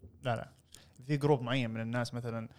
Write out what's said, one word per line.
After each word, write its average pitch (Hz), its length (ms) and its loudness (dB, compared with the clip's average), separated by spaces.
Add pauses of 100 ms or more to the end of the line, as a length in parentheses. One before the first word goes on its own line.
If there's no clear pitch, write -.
(240)
لا، 120 120 2
لا، - 120 -6 (580)
في 147 100 2
جروب 143 260 4
معين 123 280 2
من 113 100 -4
الناس 117 340 -2
مثلًا، 117 340 -4 (100)